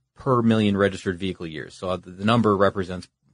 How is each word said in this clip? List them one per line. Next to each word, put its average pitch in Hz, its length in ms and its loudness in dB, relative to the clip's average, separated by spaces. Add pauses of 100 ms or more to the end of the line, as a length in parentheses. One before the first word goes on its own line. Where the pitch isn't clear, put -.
(140)
per 127 260 0
million 110 340 2
registered 95 440 0
vehicle 87 280 -8
years. 78 300 -12
So, 95 140 -8
uh, 92 80 -2
the, 90 140 -18
the 95 120 -10
number 110 320 4
represents 92 520 0 (260)